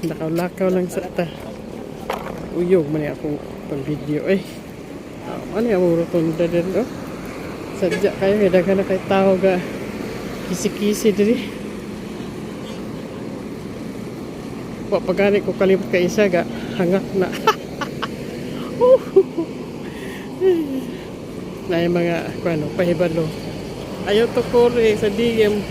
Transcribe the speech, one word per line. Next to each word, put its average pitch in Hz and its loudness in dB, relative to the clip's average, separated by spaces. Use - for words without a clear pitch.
Lakaw-lakaw 170 0
lang 180 2
sa - -4
ta. 175 -2
Uyog 175 4
man 151 0
ni 147 -2
akong 147 -4
pang-video, 147 -4
eh. 190 6
Ah, 131 -6
ano 233 2
yung 180 4
rotonda 165 2
din, 170 2
oh? 240 2
Sadya 185 2
kayo, 196 4
eh, 202 6
daghan 185 6
na 190 2
kayo 190 0
tao 196 6
ga 185 4
kisi-kisi 208 0
diri. 208 2
Wa 180 0
pa - -4
gani 196 4
ko - -2
kalimot 190 4
ka 185 4
isa 180 4
ga 170 2
hangak 185 4
na. 180 4
<laughs> - -
Na 170 2
yung 175 2
mga, 170 0
ano, 156 0
pahibalo. 170 2
Ayaw 220 4
to - 0
kore 240 6
sa 208 2
D 226 2
M 208 4